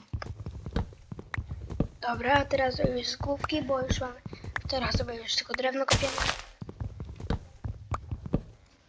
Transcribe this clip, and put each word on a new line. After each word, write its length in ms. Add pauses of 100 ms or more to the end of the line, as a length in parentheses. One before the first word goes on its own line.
(2000)
Dobra, 440
teraz 340
już 280
z 100
główki, 460
bo 180
już 200
mamy. 200 (480)
Teraz 300
sobie 160
już 220
tylko 180
drewno 320
kopiemy. 300 (2750)